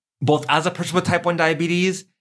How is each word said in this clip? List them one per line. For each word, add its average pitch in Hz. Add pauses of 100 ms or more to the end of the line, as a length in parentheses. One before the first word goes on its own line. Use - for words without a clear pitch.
(220)
both 147
as 156
a 180
person 170
with 180
type 175
one 175
diabetes 170 (160)